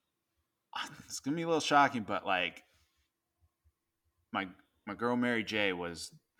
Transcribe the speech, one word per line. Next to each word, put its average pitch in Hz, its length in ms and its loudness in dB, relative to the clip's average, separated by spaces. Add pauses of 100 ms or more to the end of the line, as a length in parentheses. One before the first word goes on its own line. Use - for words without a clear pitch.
(1040)
It's - 140 -10
gonna 139 160 -2
be 170 80 -2
a 165 40 -2
little 160 140 4
shocking, 135 420 4
but, 95 220 -4
like, 90 380 0 (1700)
my, 95 180 -4 (380)
my 101 80 -6
girl 120 200 0
Mary 120 280 2
J 104 300 0
was, 87 420 -8 (240)